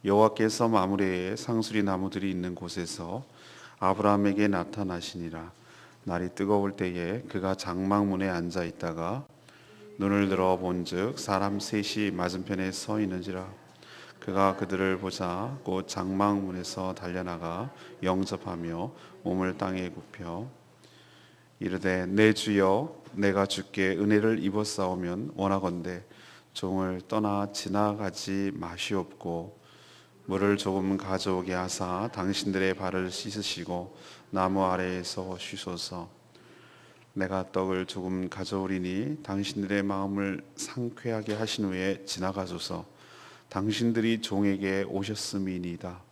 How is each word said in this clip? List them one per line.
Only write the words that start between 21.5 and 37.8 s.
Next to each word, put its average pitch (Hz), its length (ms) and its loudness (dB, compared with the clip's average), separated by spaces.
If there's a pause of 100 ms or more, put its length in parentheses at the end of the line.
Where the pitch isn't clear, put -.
이르되, 92 480 0
"내 107 260 8
주여, 101 680 4 (100)
내가 98 320 4
주께 95 460 0
은혜를 104 520 4
입었사오면 95 920 -2
원하건대 92 680 0 (500)
종을 92 540 -2
떠나 101 440 0
지나가지 98 1040 0
마시옵고 87 1040 -6 (680)
물을 98 320 4
조금 98 400 2
가져오게 95 560 0
하사 92 580 -2
당신들의 95 640 0
발을 92 380 -2
씻으시고 90 840 -6 (360)
나무 95 340 2
아래에서 92 720 -2
쉬소서. 90 720 -8 (1040)
내가 95 380 0
떡을 92 340 2